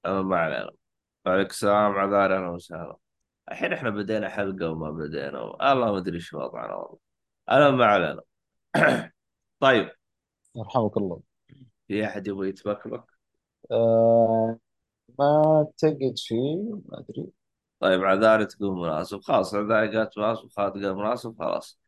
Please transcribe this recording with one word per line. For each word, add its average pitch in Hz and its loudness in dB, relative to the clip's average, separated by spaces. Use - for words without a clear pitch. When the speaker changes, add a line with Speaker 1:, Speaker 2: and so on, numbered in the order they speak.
Speaker 1:
أما 95 -2
ما 95 0
علينا. 67 -2
وعليكم 92 2
السلام، 104 2
عذاري، 98 2
أهلا 92 -4
وسهلا. 87 -12
الحين - -6
إحنا 127 -4
بدينا 104 -4
حلقة 95 -4
وما 80 -6
بدينا، 71 -4
الله 120 2
ما 98 0
أدري 87 -6
إيش - -12
وضعنا 60 -8
والله. - -14
أنا 139 6
ما 127 4
علينا. 87 2
<clears throat> - 0
طيب. 123 4
Speaker 2:
يرحمك 113 -2
الله. 90 -4
Speaker 1:
في 104 -2
أحد 101 -8
يبغى 98 -4
يتبكبك؟ 104 -8
Speaker 2:
آه، 113 4
ما 151 4
تجد 135 0
شيء، 170 -4
ما - -16
أدري. - -12
Speaker 1:
طيب، 92 2
عذاري 107 6
تقول 98 -6
مناسب. 87 -4
خلاص، 104 0
عذاري 107 0
قالت 110 -4
مناسب، 110 -4
خالد 98 -4
قال 95 -2
مناسب، 110 -6
خلاص. - -6